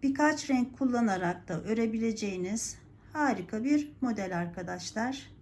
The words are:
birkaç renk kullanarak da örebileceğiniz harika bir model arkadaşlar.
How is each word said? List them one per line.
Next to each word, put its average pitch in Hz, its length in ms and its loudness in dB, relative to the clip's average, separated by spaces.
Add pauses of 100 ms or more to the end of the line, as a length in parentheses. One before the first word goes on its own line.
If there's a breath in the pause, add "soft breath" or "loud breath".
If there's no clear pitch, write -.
birkaç 294 460 2
renk 254 280 2
kullanarak 208 680 2
da 170 140 -4
örebileceğiniz 214 1160 -2 (360)
harika 220 500 0
bir 294 280 2 (100)
model 196 360 0
arkadaşlar. 180 960 -4 (100)